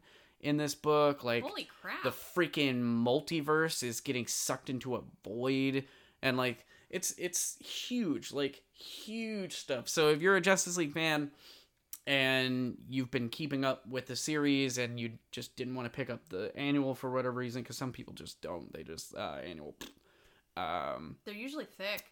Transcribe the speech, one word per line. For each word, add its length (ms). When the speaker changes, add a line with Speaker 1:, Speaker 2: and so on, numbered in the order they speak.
Speaker 1:
in 160
this 180
book. 480
Like, 200
Speaker 2:
Holy 200
crap. 220
Speaker 1:
the 80
freaking 720
multiverse 1000
is 200
getting 260
sucked 420
into 260
a 60
void. 640
And, 160
like, 300
it's, 260
it's 400
huge, 760
like, 300
huge 840
stuff. 340
So 200
if 120
you're 140
a 60
Justice 360
League 160
fan 380
and 680
you've 220
been 180
keeping 340
up 240
with 200
the 80
series 640
and 200
you 120
just 240
didn't 200
wanna 140
pick 200
up 200
the 280
annual 380
for 160
whatever 240
reason, 280
'cause 140
some 140
people 240
just 260
don't. 320
They 100
just, 320
uh, 280
annual, 340
um, 680
Speaker 2:
They're 100
usually 300
thick. 460